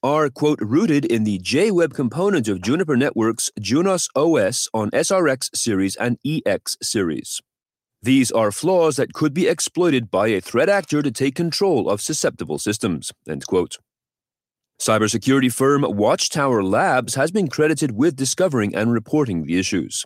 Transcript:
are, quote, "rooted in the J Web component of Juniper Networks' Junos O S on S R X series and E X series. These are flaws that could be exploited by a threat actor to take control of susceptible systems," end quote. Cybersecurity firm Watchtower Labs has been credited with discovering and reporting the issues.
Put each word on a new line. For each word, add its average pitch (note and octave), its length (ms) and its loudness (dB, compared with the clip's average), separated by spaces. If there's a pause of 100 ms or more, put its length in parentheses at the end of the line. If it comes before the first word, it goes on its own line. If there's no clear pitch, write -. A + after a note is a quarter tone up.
are, D3 300 2
quote, D3 280 0
"rooted C#3+ 460 2
in A2 200 2
the G#2 120 0
J A#2 320 0
Web E3+ 240 2
component D3 540 0
of G2 120 -2
Juniper C#3+ 380 0
Networks' A2+ 600 0
Junos E3 560 0
O D#3 220 2
S G#2+ 360 0
on G#2+ 200 0
S D#3 180 0
R F#3 160 2
X C3 260 -2
series G2 420 -2
and A#2+ 280 -2
E D3+ 200 -2
X F#2+ 380 -2
series. E2+ 580 -4 (640)
These C3 300 4
are A2 200 2
flaws D#3+ 440 2
that B2 180 -2
could D3+ 180 0
be D#3+ 160 0
exploited D#3 640 0
by G2+ 200 2
a G2 120 0
threat B2+ 260 0
actor D3 360 0
to C#3+ 80 -2
take C3+ 240 -2
control E3+ 520 0
of G2+ 140 -2
susceptible - 560 -4
systems," G#2 540 -4 (180)
end C#2+ 160 -8
quote. F2+ 320 -2 (1000)
Cybersecurity A#2 760 2
firm C#3+ 300 2
Watchtower A#2 800 0
Labs B2+ 500 0
has C#3 160 0
been F#3+ 180 -2
credited D3+ 440 0
with C3 240 2
discovering C3 580 0
and A2 180 0
reporting A2+ 520 0
the E2 160 0
issues. E2+ 460 -4